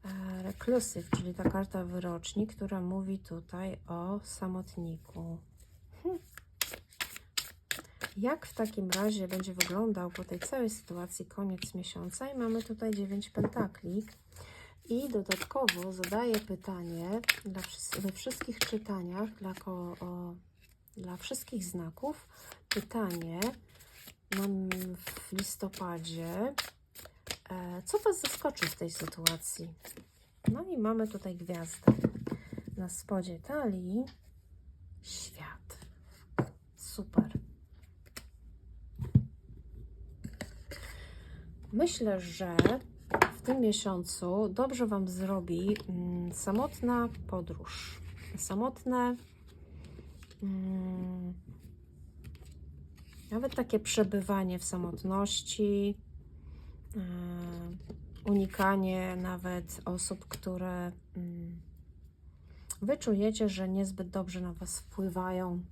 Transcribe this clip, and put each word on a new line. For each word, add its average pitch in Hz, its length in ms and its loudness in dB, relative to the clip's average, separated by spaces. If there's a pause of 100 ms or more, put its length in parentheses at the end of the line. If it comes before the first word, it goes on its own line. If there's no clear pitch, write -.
E, 190 380 -4
reklusyw, 220 640 2
czyli 180 240 2
ta 180 160 4
karta 196 360 2
wyroczni, 180 640 0
która 196 340 -4
mówi 190 380 0
tutaj 180 580 -6 (100)
o 175 360 -2
samotniku. 170 1120 -6 (640)
Hm. 349 160 0 (2000)
Jak 254 280 2
w - 80 -14
takim 214 380 0
razie 202 360 4
będzie 185 260 -2
wyglądał 180 580 4
po 185 120 -6
tej 180 160 -4
całej 247 300 2
sytuacji 180 560 -6
koniec 190 480 -4
miesiąca? 185 580 -6
I 269 60 -4
mamy 226 260 2
tutaj 220 280 0
dziewięć 202 380 0
pentakli. 208 760 0 (800)
I 254 240 2
dodatkowo 202 840 2
zadaję 208 460 2
pytanie 180 840 -2 (240)
dla 190 160 -4
wszy-, - 400 -4
we 196 100 2
wszystkich - 480 -4
czytaniach 202 680 0
dla 190 240 -6
ko-, 180 460 -4
o, 175 340 -4 (640)
dla 180 200 -8
wszystkich 247 460 -4
znaków. 175 640 -4 (420)
Pytanie 175 680 0 (960)
nam 196 340 2 (260)
w - 380 -10
listopadzie, 180 1200 -2 (960)
e, 180 360 -4
co 415 140 4
was 415 220 6
zaskoczy - 440 0
w - 100 -2
tej 170 160 -2
sytuacji? 165 840 -2 (760)
No 302 140 2
i 349 120 0
mamy 220 300 4
tutaj 190 280 -6
gwiazdę. 170 580 6 (840)
Na 185 120 -2
spodzie 180 500 -2
talii 220 680 0 (960)
świat. - 760 -12 (960)
Super. - 560 2 (4000)
Myślę, 220 480 4
że 175 360 2 (800)
w - 40 -12
tym 262 200 4
miesiącu 190 880 4
dobrze 247 380 4
wam 196 200 4
zrobi, 185 720 2 (120)
mm, 175 440 0
samotna 240 760 2 (180)
podróż. - 760 -6 (360)
Samotne, 247 800 2 (1300)
mm, 185 920 0 (2000)
nawet 247 220 0
takie 233 240 4
przebywanie 196 800 4
w - 40 -6
samotności, 202 1300 2 (1000)
e, 208 40 -2 (1300)
unikanie 190 880 6
nawet 180 680 -2
osób, 180 420 0
które, 180 640 -2 (260)
mm, 170 440 -6 (1200)
wy 262 160 4
czujecie, 214 520 4
że 185 200 0
niezbyt 190 400 0
dobrze 185 320 -2
na 175 120 -2
was - 260 -6
wpływają. 185 840 0 (100)